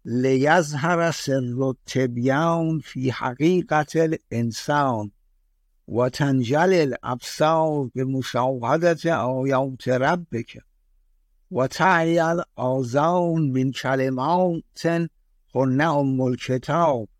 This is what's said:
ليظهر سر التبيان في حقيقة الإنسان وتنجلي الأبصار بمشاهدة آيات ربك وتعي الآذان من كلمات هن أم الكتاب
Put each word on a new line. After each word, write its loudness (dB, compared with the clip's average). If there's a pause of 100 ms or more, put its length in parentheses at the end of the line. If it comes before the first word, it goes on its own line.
ليظهر 2
سر -2
التبيان 0
في -4
حقيقة 0 (100)
الإنسان -2 (800)
وتنجلي 2
الأبصار -2
بمشاهدة 0
آيات -2
ربك -2 (840)
وتعي 2
الآذان 0
من 0
كلمات -2 (680)
هن 2
أم 2
الكتاب 0 (140)